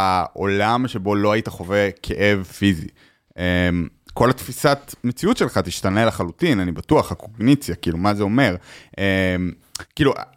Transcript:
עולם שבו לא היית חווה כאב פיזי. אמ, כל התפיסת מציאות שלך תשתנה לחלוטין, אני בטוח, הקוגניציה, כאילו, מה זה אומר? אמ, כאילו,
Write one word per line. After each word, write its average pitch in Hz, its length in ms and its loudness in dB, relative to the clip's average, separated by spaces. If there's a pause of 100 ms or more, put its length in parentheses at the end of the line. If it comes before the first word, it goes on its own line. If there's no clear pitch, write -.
(340)
עולם 104 540 0
שבו 104 280 -2
לא 101 160 2
היית 110 160 0
חווה 98 420 -2 (140)
כאב 101 400 0
פיזי. 92 440 0 (500)
אמ, 87 60 -6 (720)
כל 120 140 2
התפיסת 139 760 -2
מציאות 160 340 -2
שלך 156 200 -2
תשתנה 95 480 0
לחלוטין, 104 540 0
אני 90 120 -2
בטוח, 104 400 0
הקוגניציה, 113 640 0
כאילו, 82 220 -4
מה 101 160 2
זה 104 100 -2
אומר? 104 320 2 (420)
אמ, 95 60 -6 (920)
כאילו, 139 180 2 (240)